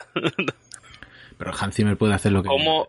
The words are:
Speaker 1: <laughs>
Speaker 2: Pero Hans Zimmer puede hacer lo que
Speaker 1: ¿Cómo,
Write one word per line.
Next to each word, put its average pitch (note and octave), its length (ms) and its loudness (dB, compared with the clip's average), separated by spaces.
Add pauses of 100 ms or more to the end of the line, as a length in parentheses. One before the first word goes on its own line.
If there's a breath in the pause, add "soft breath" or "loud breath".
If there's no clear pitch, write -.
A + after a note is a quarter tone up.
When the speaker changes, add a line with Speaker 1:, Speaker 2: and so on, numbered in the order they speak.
(160)
Speaker 1:
<laughs> E3+ 80 -4 (1120 loud breath)
Speaker 2:
Pero F2+ 200 -10
Hans G2 180 -4
Zimmer G#2 220 2
puede G#2 180 2
hacer G2+ 160 2
lo G2 100 4
que G2 80 -2
Speaker 1:
¿Cómo, D#3 400 2